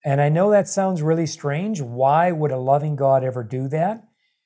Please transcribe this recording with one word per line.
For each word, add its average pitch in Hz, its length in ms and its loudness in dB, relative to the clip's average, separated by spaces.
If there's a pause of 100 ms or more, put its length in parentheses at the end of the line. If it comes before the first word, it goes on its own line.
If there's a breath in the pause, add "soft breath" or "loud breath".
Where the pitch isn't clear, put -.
And 143 160 0
I 147 80 4
know 180 220 2
that 202 180 4
sounds 190 340 -2
really 165 240 0
strange. 160 540 -4
Why 135 500 2
would 151 220 -2
a 131 60 -4
loving 143 380 0
God 135 280 2
ever 123 180 -4
do 131 260 -6
that? 175 380 -4 (400)